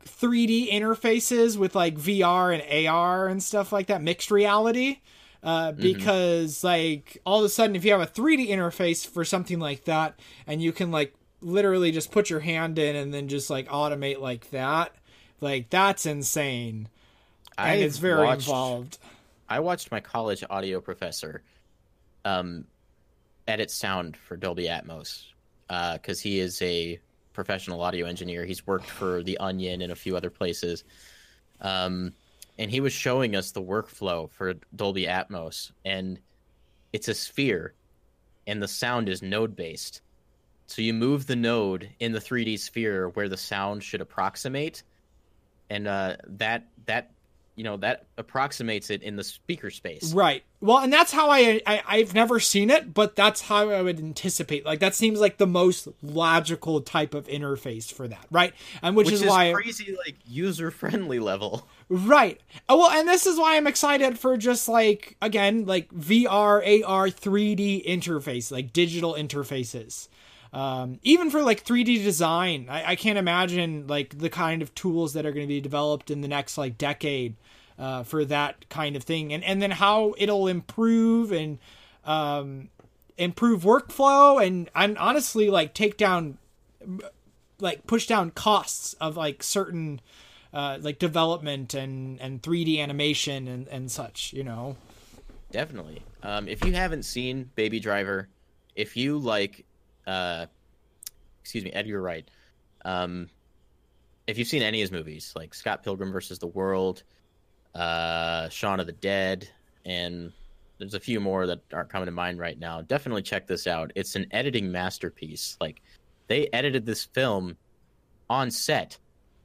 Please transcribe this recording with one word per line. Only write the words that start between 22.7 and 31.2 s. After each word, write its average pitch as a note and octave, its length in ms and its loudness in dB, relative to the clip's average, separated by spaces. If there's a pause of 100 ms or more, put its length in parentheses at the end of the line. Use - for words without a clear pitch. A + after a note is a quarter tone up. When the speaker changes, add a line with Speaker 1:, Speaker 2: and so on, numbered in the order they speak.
Speaker 2:
edit G#2+ 220 -2
sound F#2 480 -4
for - 180 -18
Dolby F2+ 280 -6
Atmos, D#2+ 600 -8 (440)
uh, F2 300 -4
'cause - 200 -8
he G2 200 -2
is F#2 240 -4
a E2+ 360 -2 (340)
professional F#2 480 -6
audio F2 260 -4
engineer. F2 360 -8
He's F2+ 220 -10
worked F#2+ 240 -4
for F2+ 320 -4
The F#2 160 -6
Onion F#2 460 -6
and F2 80 -8
a E2+ 40 -10
few F#2 220 -6
other F2 140 -6
places. F2 520 -6 (760)